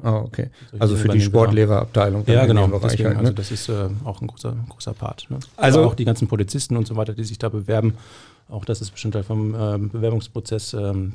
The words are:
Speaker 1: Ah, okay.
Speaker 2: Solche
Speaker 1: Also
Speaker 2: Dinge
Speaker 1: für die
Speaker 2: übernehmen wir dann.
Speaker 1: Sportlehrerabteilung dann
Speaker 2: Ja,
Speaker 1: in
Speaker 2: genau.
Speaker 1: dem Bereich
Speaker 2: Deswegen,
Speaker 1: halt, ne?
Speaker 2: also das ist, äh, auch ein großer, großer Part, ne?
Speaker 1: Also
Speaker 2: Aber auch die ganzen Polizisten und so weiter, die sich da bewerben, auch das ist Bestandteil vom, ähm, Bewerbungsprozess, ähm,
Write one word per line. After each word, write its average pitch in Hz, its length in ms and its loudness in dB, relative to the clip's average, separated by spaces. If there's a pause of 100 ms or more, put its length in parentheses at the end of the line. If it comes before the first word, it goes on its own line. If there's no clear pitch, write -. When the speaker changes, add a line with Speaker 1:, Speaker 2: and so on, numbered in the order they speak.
Speaker 1:
Ah, 113 140 0
okay. 110 340 -6 (200)
Speaker 2:
Solche 107 120 -6
Speaker 1:
Also 104 140 4
Speaker 2:
Dinge 107 60 0
Speaker 1:
für 107 60 2
die - 0 -
Speaker 2:
übernehmen - 0 -
wir 104 60 4
dann. 107 80 6
Speaker 1:
Sportlehrerabteilung 104 1040 4
dann 113 80 6
Speaker 2:
Ja, 123 80 6
Speaker 1:
in 127 60 6
Speaker 2:
genau. 101 180 6
Speaker 1:
dem 95 60 4
Bereich 101 180 0
Speaker 2:
Deswegen, 110 180 2
Speaker 1:
halt, 104 80 2
ne? 101 60 0
Speaker 2:
also 123 100 4
das 98 180 -6
ist, 117 200 -6
äh, 101 180 -2 (160)
auch 107 160 -8
ein 117 60 -6
großer, 117 280 -8 (140)
großer - 240 -10
Part, - 380 -10
ne? 131 80 -6 (180)
Speaker 1:
Also 135 220 6
Speaker 2:
Aber 151 100 6
auch 110 60 0
die 123 100 -4
ganzen 113 240 0
Polizisten 113 480 -2
und 113 100 0
so 110 80 -10
weiter, 107 200 -4
die 110 100 -6
sich 107 140 -10
da 113 100 -4
bewerben, 107 460 0 (560)
auch 104 140 -10
das 110 160 -4
ist 98 100 -10
Bestandteil 107 340 -6
vom, 107 340 -4
ähm, 104 320 -2
Bewerbungsprozess, 113 800 -4
ähm, 98 420 -4